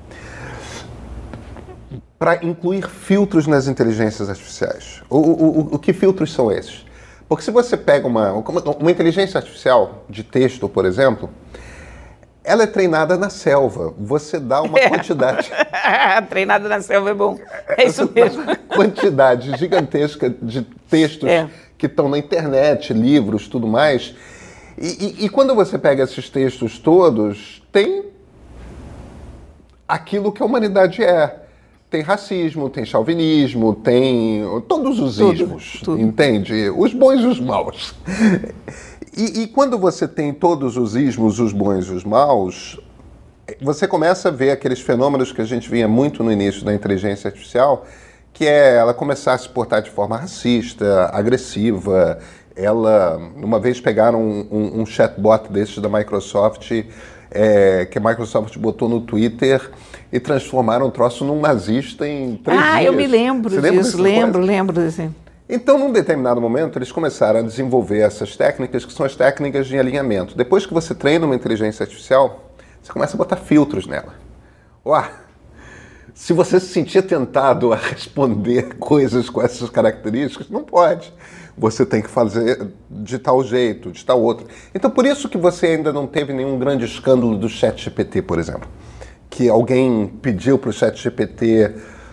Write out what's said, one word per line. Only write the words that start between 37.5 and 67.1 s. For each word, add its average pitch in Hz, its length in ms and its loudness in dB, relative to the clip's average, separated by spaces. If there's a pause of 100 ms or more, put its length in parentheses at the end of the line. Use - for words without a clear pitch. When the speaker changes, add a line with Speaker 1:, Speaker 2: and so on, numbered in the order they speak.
Speaker 1:
E, 220 240 -4
e 220 60 -6
quando 269 280 0
você 180 320 0
tem 147 240 -4
todos 143 460 0
os 113 180 -2
ismos, 113 440 2
os 113 120 2
bons 98 360 0
e 95 40 -10
os 92 120 -6
maus, 107 760 0 (800)
você 143 280 -2
começa 180 420 0
a - 20 -2
ver 135 200 2
aqueles 131 300 -2
fenômenos 131 500 0
que - 100 -6
a 110 40 0
gente 113 220 -6
via 117 200 2
muito 123 360 2
no 113 80 2
início 101 320 0
da 104 120 0
inteligência 101 520 -4
artificial, 127 600 0 (440)
que - 140 -4
é 143 300 6
ela 117 180 4
começar 139 400 -2
a 123 60 0
se - 100 -14
portar 110 320 -2
de - 80 -12
forma 104 260 -4
racista, 107 960 0
agressiva. 101 1080 0 (360)
Ela, 104 640 2 (180)
uma 104 240 -2
vez 123 220 -2
pegaram 113 400 2
um, 104 300 -4
um, 107 300 -2
um 110 40 -2
chatbot 110 640 2
desses 104 280 -4
da 104 100 -4
Microsoft, 104 800 -2 (640)
é, 98 540 4
que - 120 -8
a 107 40 -2
Microsoft 110 560 -2
botou 110 320 -2
no 117 120 -2
Twitter 117 680 0 (420)
e - 80 -2
transformaram 127 680 0
o 113 40 -2
troço 120 320 0
num 147 160 -2
nazista 135 680 -2
em 135 300 -6
três - 220 0
Speaker 2:
Ah, 302 200 2
Speaker 1:
dias. - 60 2
Speaker 2:
eu 269 80 4
me 285 120 2
lembro 240 460 0
Speaker 1:
Você 190 100 0
lembra 180 220 4
Speaker 2:
disso, 214 140 -2
Speaker 1:
dessa 175 40 0
Speaker 2:
lembro, 214 380 4
Speaker 1:
coisa? 185 80 2
Speaker 2:
lembro 190 340 0
desse. 160 280 -4 (380)
Speaker 1:
Então, 262 300 2
num 269 140 0
determinado 131 500 2
momento, 135 380 -2
eles 123 120 -8
começaram 113 500 0